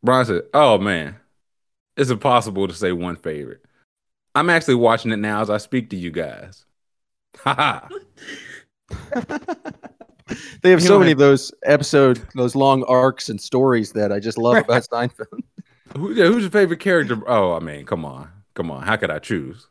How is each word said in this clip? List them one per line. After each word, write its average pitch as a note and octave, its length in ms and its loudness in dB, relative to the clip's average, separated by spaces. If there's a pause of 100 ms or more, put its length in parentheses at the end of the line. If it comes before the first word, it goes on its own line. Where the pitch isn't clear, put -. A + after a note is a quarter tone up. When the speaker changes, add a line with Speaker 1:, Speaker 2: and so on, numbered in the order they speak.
Speaker 1:
Brian B2+ 220 4
said, F#2+ 180 -2 (100)
"Oh, C#3 240 6
man. F#2 380 -4 (800)
It's C#3 120 0
impossible A2 600 0
to E2+ 40 -12
say F#2 200 -4
one F2 240 -6
favorite. D2 460 -12 (720)
I'm D#3 140 0
actually D#3+ 260 2
watching A#2 360 2
it A2 60 -4
now G#2+ 240 -4
as G#2+ 80 -4
I G#2 80 -2
speak A#2 340 -6
to G#2 60 -10
you F2 140 -8
guys." D#2 540 -12 (760)
Ha C#3 160 -2
ha. - 340 -4 (1000)
Speaker 2:
<laughs> - 500 -10 (1200)
They F#3 100 4
have F3 80 6
Speaker 1:
You F3 80 2
Speaker 2:
so G3 60 8
Speaker 1:
know G3+ 60 8
Speaker 2:
many E3+ 140 6
Speaker 1:
that C3+ 100 2
Speaker 2:
of C#3+ 60 8
those C#3 220 2 (140)
episode, C#3 560 2 (120)
those B2 220 -2
long C3+ 300 4
arcs B2+ 440 2
and G#2 100 -8
stories B2 520 0
that G#2 200 -2
I G2+ 80 -2
just G#2+ 180 -6
love A#2 200 4
about A#2+ 260 2
Speaker 3:
<laughs> - 80 -14
Speaker 2:
Seinfeld. B2 500 -8 (560)
Speaker 1:
Who, F#3+ 160 -6
yeah, A3 140 4
who's A3+ 160 2
your F#3 80 -4
favorite F#3 280 2
character? D3+ 480 -2
Oh, G2+ 260 2
I D#2+ 60 -4
mean, D2 260 -12
come E2 200 -6
on. C#2 240 -16 (240)
Come E2 180 -8
on. C#2 120 -12
How G#2+ 120 -2
could F#2 160 -4
I D2+ 80 -6
choose? D2 520 -10